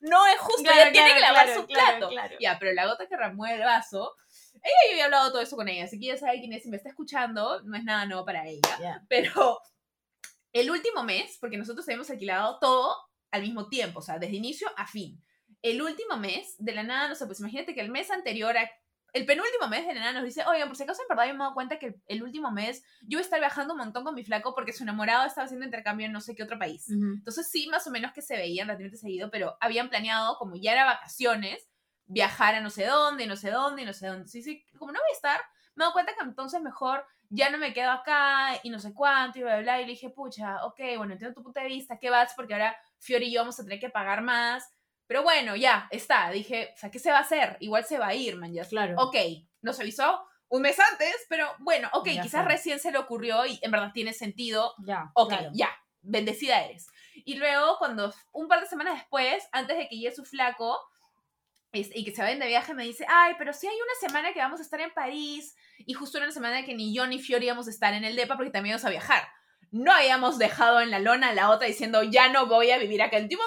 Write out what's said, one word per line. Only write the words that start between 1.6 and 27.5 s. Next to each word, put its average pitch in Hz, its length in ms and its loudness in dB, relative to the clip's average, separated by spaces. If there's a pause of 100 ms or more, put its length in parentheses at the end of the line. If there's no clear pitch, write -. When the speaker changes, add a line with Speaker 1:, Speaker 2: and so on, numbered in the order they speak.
Speaker 1:
su - 60 -6
Speaker 2:
claro, 262 200 6 (120)
Speaker 1:
plato". 196 100 -2
Speaker 2:
claro. 240 300 -8
Speaker 1:
Ya, 185 200 0
pero 190 140 0
la 185 140 0
gota 233 200 -4
que 370 100 -8
remueve 214 400 -4
el 214 80 -4
vaso, 226 500 0 (400)
ella - 180 0 (140)
ya 415 60 2
había 294 120 2
hablado 269 260 4
todo 247 100 0
eso 247 140 -6
con 214 140 -6
ella, 180 160 -4
así 202 140 -10
que 254 80 -8
ya 262 100 -4
sabe 262 220 -2
quién 226 140 -12
es, 233 100 -10
si 240 80 -14
me 202 60 -8
está 262 120 -14
escuchando, 262 720 -4
no 208 140 -10
es 233 60 -10
nada 214 240 -2
nuevo 185 180 -6
para 160 220 -6
ella. 151 320 0
Speaker 2:
Ya. 170 300 -10
Speaker 1:
Pero 247 500 0 (960)
el 247 180 0
último 349 320 -2
mes, 220 360 -6
porque 208 180 -8
nosotros 226 300 -12
habíamos 262 220 -8
alquilado 208 500 -4
todo 262 360 2 (360)
al 202 120 -2
mismo 214 260 -8
tiempo, 202 300 -4
o - 20 -14
sea, 165 160 -8
desde 180 180 -6
inicio 277 400 -6
a 202 120 -8
fin. 190 360 -14 (380)
El 233 200 -2
último 320 360 -6
mes, 202 400 -8
de 214 160 -8
la 214 100 -6
nada, 262 260 -4
no 285 60 -8
sé, 277 120 -10
pues 196 120 -12
imagínate 254 360 -10
que 233 60 -8
el 208 100 -8
mes 311 180 -6
anterior 233 480 -2
a... 226 120 -2 (440)
El 254 120 -4
penúltimo 381 420 0
mes 247 180 -4
de 339 80 -4
la 240 80 -8
nada 240 120 -2
nos 254 100 -6
dice, 254 240 -6
"Oigan, 302 200 0
por - 100 -12
si 285 60 -10
acaso 359 200 -8
en 494 60 -14
verdad 240 180 2
yo 277 60 -4
me 269 40 -12
he 277 60 -6
dado 269 100 -4
cuenta 262 260 -6
que 262 80 -10
el, 202 200 -16
el 220 160 -8
último 269 280 -8
mes 220 320 -6 (180)
yo 285 160 -6
voy 349 40 -2
a - 20 -2
estar 339 160 0
viajando 285 340 -2
un 302 60 -8
montón 233 240 -8
con 302 120 -8
mi 240 80 -12
flaco 214 320 -4
porque 233 180 -6
su 262 100 -12
enamorado 220 420 0
estaba 269 200 -6
haciendo 262 200 -10
intercambio 214 420 -6
en 220 40 -8
no 208 100 -10
sé 220 140 -14
qué 214 80 -10
otro 214 140 -10
país". 175 320 -8
Speaker 2:
Ujú. 202 280 0
Speaker 1:
Entonces 226 320 -8
sí, 302 180 -4